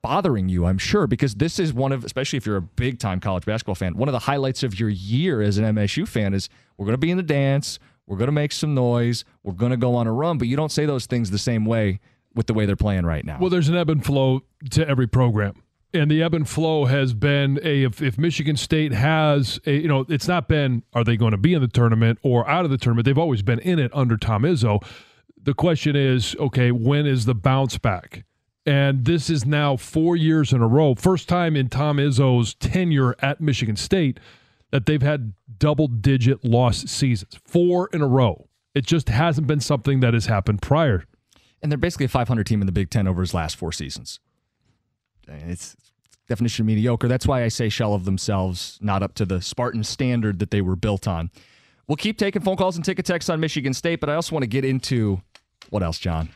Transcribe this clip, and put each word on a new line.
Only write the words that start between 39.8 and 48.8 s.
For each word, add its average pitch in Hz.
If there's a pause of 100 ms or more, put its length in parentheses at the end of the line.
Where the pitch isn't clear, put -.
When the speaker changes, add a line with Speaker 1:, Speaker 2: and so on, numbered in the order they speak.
Speaker 2:
that 120
has 110
happened 104
prior. 139 (560)
Speaker 1:
And 147
they're 147
basically 151
a -
five 123
hundred 113
team 107
in 95
the 92
Big 95
Ten 101
over 90
his 87
last 82
four 82
seasons. 69 (1080)
It's 80 (520)
definition 113
of 110
mediocre. 113
That's 123
why 127
I 117
say 110
shell 104
of 92
themselves, 95